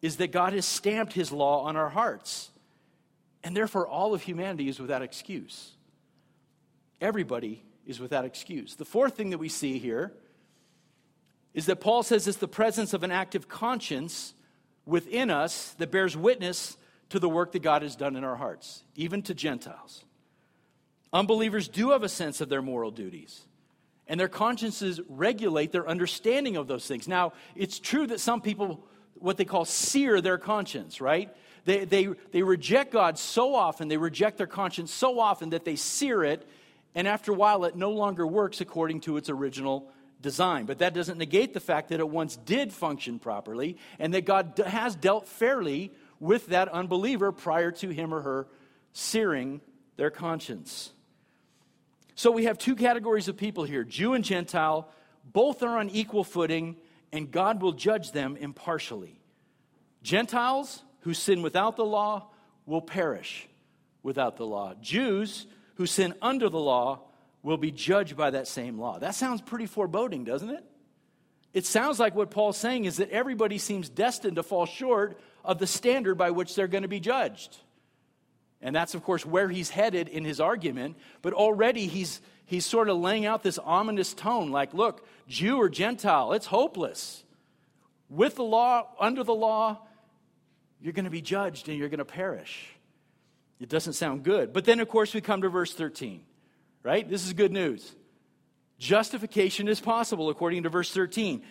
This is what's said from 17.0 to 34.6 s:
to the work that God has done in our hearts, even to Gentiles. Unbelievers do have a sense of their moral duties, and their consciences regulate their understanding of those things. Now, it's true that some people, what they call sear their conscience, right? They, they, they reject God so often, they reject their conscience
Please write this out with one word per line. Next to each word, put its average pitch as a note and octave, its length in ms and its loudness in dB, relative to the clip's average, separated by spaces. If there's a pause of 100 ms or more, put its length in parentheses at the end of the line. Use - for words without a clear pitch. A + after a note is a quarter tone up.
to G3 80 -2
the F3+ 100 2
work E3+ 240 0
that F3+ 80 -2
God D3 220 4
has C#3+ 140 -8
done C#3 200 -4
in C3 80 -6
our C3 100 -4
hearts, - 480 -10 (140)
even E3+ 280 -4
to F#3+ 100 -6
Gentiles. - 720 -8 (1080)
Unbelievers G#3 560 2
do A#3 220 0
have C4+ 120 4
a G3+ 60 -4
sense D#3 320 -6
of D3 80 -4
their C3+ 140 0
moral A#2+ 280 -4
duties, F#2 520 -14 (640)
and D#3+ 100 -4
their F#3 80 2
consciences G3+ 800 -2
regulate D#3+ 640 0
their F3 160 0
understanding G3+ 720 0
of D3 100 -4
those C3 200 -4
things. A#2+ 200 -6
Now, F3+ 280 0 (200)
it's F#3+ 240 -6
true D4 280 0
that A3+ 140 -4
some A#3 200 2
people, G3 460 -4 (300)
what F#3 200 -2
they G3 80 2
call F3 220 0
sear B3+ 560 4
their F3+ 160 2
conscience, F3+ 640 -4
right? D#3+ 260 2 (380)
They, G3 200 2
they, G3 220 4 (220)
they F3+ 120 4
reject F#3+ 500 4
God F3+ 260 4
so B3+ 360 2
often, E3 340 2
they D#3 80 0
reject E3 400 2
their G3 100 -2
conscience F3 460 -4